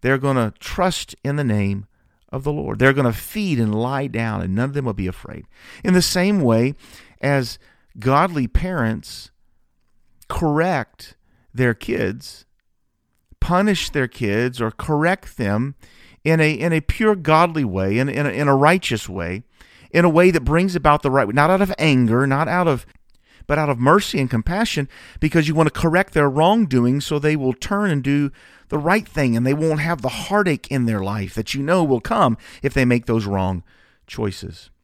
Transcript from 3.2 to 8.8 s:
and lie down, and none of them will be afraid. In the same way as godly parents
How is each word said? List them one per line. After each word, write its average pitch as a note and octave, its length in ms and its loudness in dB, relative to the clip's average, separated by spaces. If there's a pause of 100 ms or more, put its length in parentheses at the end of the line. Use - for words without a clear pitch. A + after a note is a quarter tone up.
and A2 160 0
lie C3 340 -2
down, A2+ 340 -4
and F2+ 120 -4
none A2+ 120 0
of C#3 80 -6
them C#3 120 -4
will A2+ 80 -4
be G2 140 -4
afraid. D2 380 -12 (360)
In F#3 120 2
the F3+ 80 6
same F#3 400 0
way B2 340 2 (460)
as C3+ 360 -2 (400)
godly C#3 500 0
parents C3 840 -4 (1000)